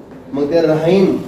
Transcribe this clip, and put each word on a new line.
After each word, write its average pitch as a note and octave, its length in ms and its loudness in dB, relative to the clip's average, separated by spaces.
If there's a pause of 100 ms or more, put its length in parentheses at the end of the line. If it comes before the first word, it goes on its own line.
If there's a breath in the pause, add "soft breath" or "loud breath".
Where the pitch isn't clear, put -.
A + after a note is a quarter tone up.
(340)
मग C#3+ 180 -4
ते E3 100 2
राईम D#3+ 540 2 (120)